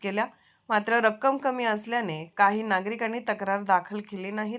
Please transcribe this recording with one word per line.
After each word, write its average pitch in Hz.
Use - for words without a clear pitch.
गेल्या, 202
मात्र 226
रक्कम 226
कमी 254
असल्याने 214
काही 202
नागरिकांनी 220
तक्रार 202
दाखल 196
केली 202
नाही. 214